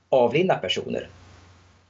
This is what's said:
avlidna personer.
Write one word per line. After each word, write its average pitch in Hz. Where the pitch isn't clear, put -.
avlidna 139
personer. -